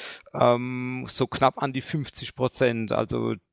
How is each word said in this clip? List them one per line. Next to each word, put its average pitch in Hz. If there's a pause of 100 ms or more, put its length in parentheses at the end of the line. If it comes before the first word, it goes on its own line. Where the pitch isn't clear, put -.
(360)
ähm, 127
so -
knapp -
an 139
die 131
fünfzig -
Prozent. 120
Also 117 (200)